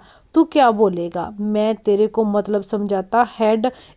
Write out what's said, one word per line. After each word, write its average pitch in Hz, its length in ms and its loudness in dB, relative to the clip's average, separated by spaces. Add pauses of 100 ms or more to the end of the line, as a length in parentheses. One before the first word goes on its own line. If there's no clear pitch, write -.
(340)
तू 320 100 4
क्या 277 260 4
बोलेगा? 180 680 -2
मैं 214 360 -2
तेरे 208 300 0
को 220 180 -2
मतलब 202 380 -2
समझाता। 202 640 -2 (120)
हेड 226 320 0 (260)